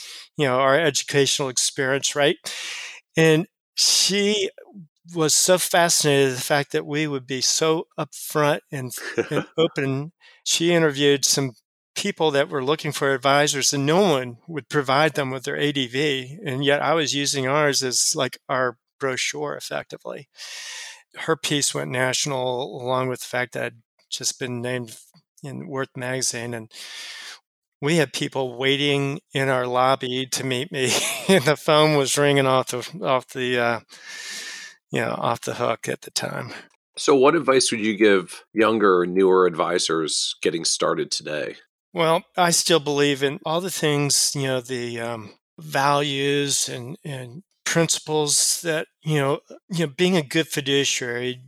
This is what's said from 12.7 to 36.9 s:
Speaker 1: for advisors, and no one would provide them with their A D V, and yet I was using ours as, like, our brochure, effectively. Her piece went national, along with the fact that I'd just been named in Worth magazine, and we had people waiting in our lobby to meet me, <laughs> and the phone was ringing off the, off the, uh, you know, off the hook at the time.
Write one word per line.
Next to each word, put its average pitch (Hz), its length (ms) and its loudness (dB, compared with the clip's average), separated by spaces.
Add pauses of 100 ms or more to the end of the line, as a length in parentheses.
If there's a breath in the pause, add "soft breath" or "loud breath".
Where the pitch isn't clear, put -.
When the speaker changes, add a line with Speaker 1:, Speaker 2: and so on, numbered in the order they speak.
Speaker 1:
for 139 220 0
advisors, 139 600 2
and 139 120 -2
no 165 160 4
one 127 360 2 (100)
would 151 220 -10
provide 143 440 2
them 135 160 -2
with 131 140 -8
their 147 140 -6
A 147 140 0
D 135 140 -2
V, 135 580 -4
and 143 220 -4
yet 143 160 2
I 143 140 0
was 143 180 -2
using 139 320 -2
ours 143 380 0
as, 127 320 -2
like, 131 240 -4 (100)
our 127 280 -2 (220)
brochure, 143 560 -4
effectively. - 760 -12 (840 loud breath)
Her - 200 -2
piece 147 400 -2
went 143 160 -6
national, 127 920 -2
along 127 280 0
with 123 100 -6
the - 60 -14
fact 123 280 -4
that 127 120 -6
I'd 120 160 -12 (280)
just - 300 -6
been 123 220 -6
named 123 340 -6 (480)
in 131 240 -12
Worth 135 300 -8
magazine, 123 560 -4
and 110 180 -12 (1120 loud breath)
we 147 140 0
had 147 180 2
people 131 440 -6
waiting 139 640 0 (140)
in 139 160 0
our 127 160 0
lobby 127 600 0
to - 160 -4
meet 127 280 -4
me, 131 200 0 (180)
<laughs> - 180 -6
and 190 160 6
the 147 120 4
phone 156 420 4
was 135 200 2
ringing 139 280 4
off 131 220 2
the, 123 360 -8
off 131 260 0
the, 127 300 -2
uh, 117 200 0 (1120 loud breath)
you 123 100 0
know, 117 160 -4
off 120 240 -2
the 123 140 -6
hook 120 340 -4
at 131 120 -6
the - 100 -18
time. - 420 -6 (440 loud breath)